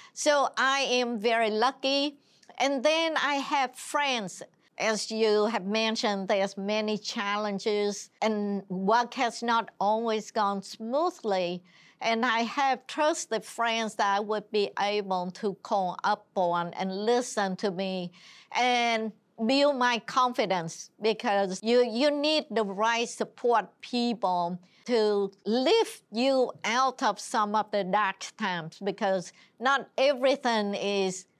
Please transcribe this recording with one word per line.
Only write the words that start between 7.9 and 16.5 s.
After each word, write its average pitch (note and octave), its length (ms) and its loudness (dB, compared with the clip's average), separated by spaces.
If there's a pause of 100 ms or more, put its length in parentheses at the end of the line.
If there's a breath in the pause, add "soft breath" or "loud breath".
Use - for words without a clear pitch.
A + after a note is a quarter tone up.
and G#3 460 -2
work G#3+ 460 2
has A#3+ 280 -2
not A#3 280 0 (100)
always G#3+ 500 0
gone G3+ 320 0
smoothly. A3 1040 -2 (380 soft breath)
And A3+ 240 0
I A3+ 140 2
have C4 460 0
trusted D4+ 600 -2
friends A3+ 500 -2
that G3+ 220 2
I - 20 2
would G#3 320 -4
be G#3 200 0 (100)
able G3 500 -2
to G3+ 220 -4 (100)
call F#3+ 400 -2
up G#3 320 0
on F3 380 0